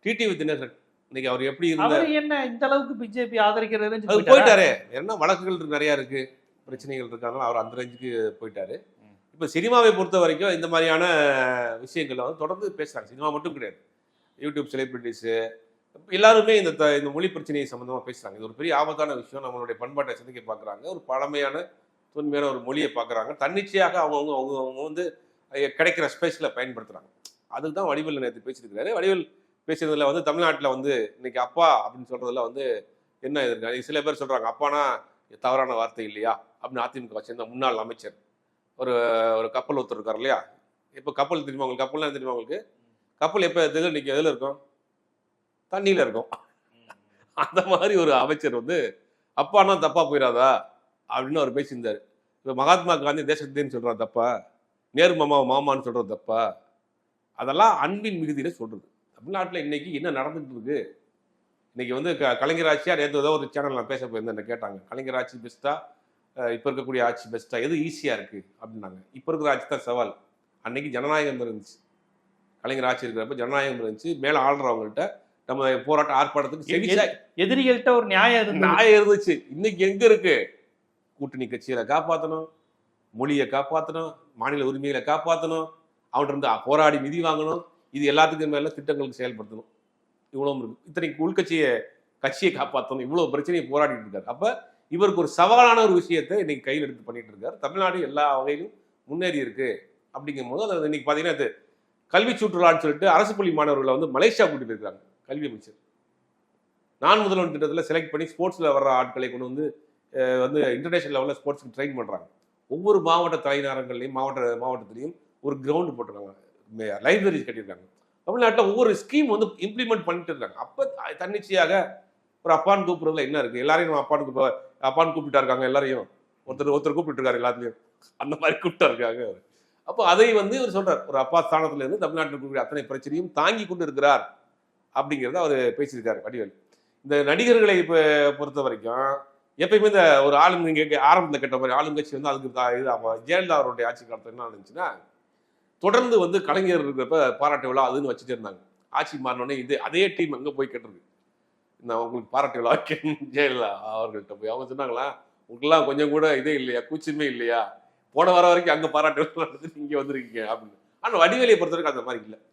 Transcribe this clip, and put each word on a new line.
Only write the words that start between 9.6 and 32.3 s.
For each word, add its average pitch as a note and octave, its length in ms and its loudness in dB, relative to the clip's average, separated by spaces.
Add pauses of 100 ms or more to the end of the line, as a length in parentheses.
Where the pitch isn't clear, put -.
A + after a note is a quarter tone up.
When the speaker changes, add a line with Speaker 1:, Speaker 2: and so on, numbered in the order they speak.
Speaker 1:
பொறுத்த F#3 260 2
வரைக்கும் F3 380 2
இந்த E3 120 -6
மாதிரியான E3 360 2 (760)
விஷயங்களை C3 420 -6
வந்து D#3 200 -6
தொடர்ந்து F#3 240 -6 (100)
பேசுறாங்க. C3 360 -10
சினிமா D3 180 -4
மட்டும் D3 260 -6
கிடையாது, G#2+ 220 -12 (600)
YouTube C#3+ 300 -6
செலிபிரிட்டிஸ் B2 560 -8 (880)
எல்லாருமே G#3+ 440 6
இந்த F#3 140 2
த-, D3+ 260 2
இந்த C#3+ 140 -2
மொழி E3 180 -4
பிரச்சனையை D3 400 -6
சம்பந்தமா B2 360 -10
பேசுறாங்க. G#2+ 320 -14
இது A2 120 -14
ஒரு A2+ 60 -18
பெரிய D3+ 220 -4
ஆபத்தான D3+ 380 -2
விஷயம், C3+ 300 -12
நம்மளுடைய A#2+ 340 -8
பண்பாட்டை C3 360 -6
சிதைக்க A#2+ 280 -20
பாக்குறாங்க, G#2+ 420 -12
ஒரு E3+ 160 -12
பழமையான C#3 560 -4 (600)
தொன்மையான C#3+ 320 -2
ஒரு B2+ 120 -4
மொழியை C3+ 300 -4
பாக்குறாங்க, A#2 460 -4
தன்னிச்சையாக F#3+ 640 0
அவங்கவுங்க, D3 360 0
அவங்க, C3+ 240 -4
அவங்க C3 240 -8
வந்து D#3 220 -6 (680)
கிடைக்கிற E3+ 380 2
ஸ்பேஸ்ல D#3 400 -4
பயன்படுத்துறாங்க. A2+ 580 -10 (400)
அதுக்கு D3+ 300 -8
தான் F#3+ 120 -2
வடிவேலு D3 340 -4
நேத்து A#2 220 -8
பேசியிருக்கிறாரு. A#2+ 460 -8
வடிவேல் F#3 320 0 (440)
பேசுறதுல D3+ 400 0
வந்து D#3+ 140 0
தமிழ்நாட்டுல D3+ 460 0
வந்து C3 240 -2 (220)
இன்னைக்கு B2 260 -8
அப்பா D#3+ 280 2 (100)
அப்படின்னு A#2+ 320 -8
சொல்றதுல B2 320 -6